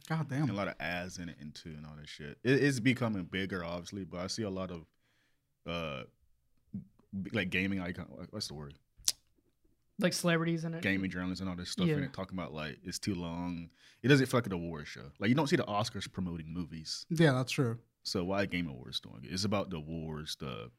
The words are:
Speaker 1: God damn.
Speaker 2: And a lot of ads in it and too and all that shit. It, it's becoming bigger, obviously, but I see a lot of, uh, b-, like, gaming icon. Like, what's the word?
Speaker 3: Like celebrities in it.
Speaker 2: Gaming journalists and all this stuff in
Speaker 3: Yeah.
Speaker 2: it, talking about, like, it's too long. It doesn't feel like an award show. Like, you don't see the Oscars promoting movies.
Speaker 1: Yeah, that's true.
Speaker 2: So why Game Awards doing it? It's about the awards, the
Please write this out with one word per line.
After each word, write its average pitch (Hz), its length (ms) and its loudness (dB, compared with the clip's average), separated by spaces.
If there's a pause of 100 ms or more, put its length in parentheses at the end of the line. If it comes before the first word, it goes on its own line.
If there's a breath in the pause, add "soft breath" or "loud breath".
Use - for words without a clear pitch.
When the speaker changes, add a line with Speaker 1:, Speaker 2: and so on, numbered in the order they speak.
Speaker 1:
God 160 220 0
damn. 127 140 2
Speaker 2:
And 135 80 4
a 95 40 0
lot 98 140 0
of - 100 -4
ads 87 400 -4
in 85 120 -6
it - 100 -14
and 73 140 -10
too - 200 -12
and 76 120 -12
all 76 120 -14
that 76 100 -14
shit. 73 360 -10
It, 127 180 8
it's 139 180 4
becoming 113 440 4
bigger, 92 400 -2
obviously, 87 400 -4
but 87 160 -6
I 92 60 0
see 104 160 -2
a 104 80 0
lot 92 200 -2
of, 85 140 -8 (840)
uh, 82 360 -2 (1200)
b-, 90 100 -6
like, 98 160 2
gaming 95 320 2
icon. 90 280 -6 (100)
Like, - 120 -12
what's 104 180 -6
the 73 60 -10
word? 76 200 -10 (1300)
Speaker 3:
Like 180 120 4
celebrities 165 520 2
in 165 100 -4
it. 165 80 -6
Speaker 2:
Gaming 95 280 2
journalists 90 300 -2
and 92 100 -2
all 87 60 -4
this 90 140 -6
stuff 180 180 2
in 151 100 4
Speaker 3:
Yeah. 139 60 0
Speaker 2:
it, - 80 -6
talking 95 260 -6
about, 85 160 -4
like, 78 300 -6
it's 90 160 -6
too 104 160 0
long. 85 540 -4 (320 soft breath)
It 120 60 4
doesn't 131 180 8
feel 127 120 2
like 117 80 2
an 98 60 -2
award 82 340 -4
show. - 320 -12
Like, 98 100 2
you 123 60 8
don't 147 140 4
see 175 80 6
the 131 80 2
Oscars 104 460 -2
promoting 85 420 -4
movies. 80 580 -6
Speaker 1:
Yeah, 160 220 8
that's 127 180 0
true. 117 280 2 (260)
Speaker 2:
So - 200 0
why 98 220 2
Game 87 220 0
Awards 62 320 -8
doing 52 240 -12
it? 60 80 -8
It's 92 120 0
about 98 260 2
the 87 80 -2
awards, 78 580 -4
the 60 420 -8